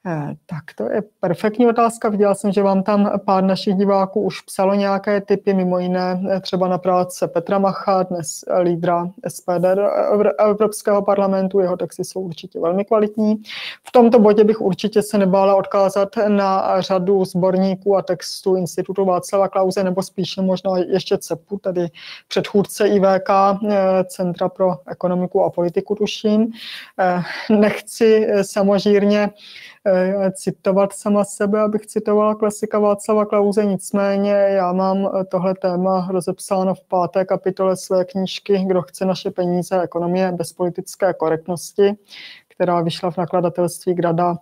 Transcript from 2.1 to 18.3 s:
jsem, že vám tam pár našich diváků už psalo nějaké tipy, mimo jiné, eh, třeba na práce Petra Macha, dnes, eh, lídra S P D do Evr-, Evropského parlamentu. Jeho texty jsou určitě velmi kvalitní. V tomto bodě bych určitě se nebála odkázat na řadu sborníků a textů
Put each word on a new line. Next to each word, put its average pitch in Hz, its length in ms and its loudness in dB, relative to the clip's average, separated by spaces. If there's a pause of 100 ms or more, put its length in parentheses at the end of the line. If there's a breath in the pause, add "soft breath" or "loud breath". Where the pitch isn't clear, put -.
jsem, 196 180 -2
že 202 100 2
vám 190 200 2
tam 202 280 2 (140)
pár 190 200 2
našich 190 300 0
diváků 196 460 2
už 190 200 -4
psalo 196 340 0
nějaké 196 460 0
tipy, 196 340 0
mimo 180 240 0
jiné, 180 520 -2
eh, 190 100 0
třeba 185 280 0
na 180 100 0
práce 180 500 0
Petra 196 300 -2
Macha, 190 440 0
dnes, 180 460 -8
eh, 190 120 0
lídra 175 500 0 (140)
S - 160 -10
P 175 180 -2
D 185 160 2
do 196 80 0
Evr-, 208 560 2
Evropského 214 640 2
parlamentu. 196 580 0
Jeho 180 160 0
texty 175 280 -8
jsou - 160 -10
určitě 185 400 -10
velmi 180 240 0
kvalitní. 214 520 0 (480 loud breath)
V - 80 -20
tomto 240 260 6
bodě 208 260 6
bych 214 160 2
určitě 202 420 0
se 208 160 -2
nebála 196 360 4
odkázat 196 540 2 (200)
na 196 520 2
řadu 185 440 0
sborníků 185 720 0
a 180 60 2
textů 185 540 -4